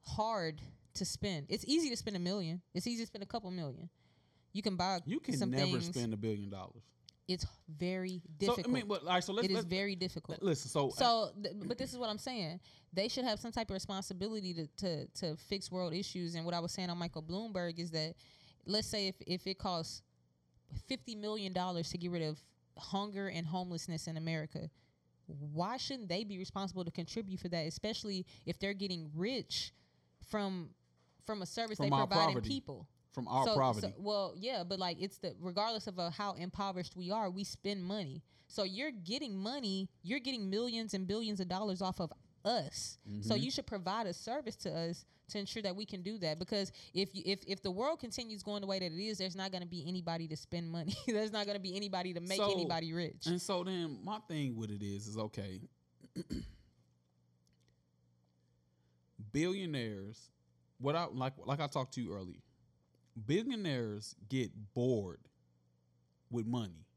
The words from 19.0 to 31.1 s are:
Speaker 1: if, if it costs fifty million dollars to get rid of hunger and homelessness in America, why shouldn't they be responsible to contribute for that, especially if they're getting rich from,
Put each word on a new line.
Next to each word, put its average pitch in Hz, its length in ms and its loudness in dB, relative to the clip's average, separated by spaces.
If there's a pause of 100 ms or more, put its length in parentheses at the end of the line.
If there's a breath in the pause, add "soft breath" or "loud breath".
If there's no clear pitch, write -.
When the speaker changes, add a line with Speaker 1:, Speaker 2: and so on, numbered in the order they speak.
Speaker 1:
if, 185 60 -2 (120)
if 180 200 0
it 190 120 -2
costs 175 440 -2 (840)
fifty 247 280 -4
million 208 400 0
dollars 180 380 2
to 175 60 -2
get 175 120 0
rid 170 120 2
of 156 160 0 (380)
hunger 196 520 -2
and 170 180 -2
homelessness 175 600 -2
in 160 120 -4
America, 156 500 -2 (580 soft breath)
why 156 520 -2
shouldn't 247 320 -4
they 190 140 2
be 202 120 -6
responsible 185 480 -2
to 170 60 -2
contribute 190 500 -2
for 180 80 -4
that, 165 180 0
especially 196 600 -2 (180 loud breath)
if 170 140 -2
they're 196 160 0
getting 185 400 -2
rich 202 580 0 (560 soft breath)
from, 190 400 0 (560)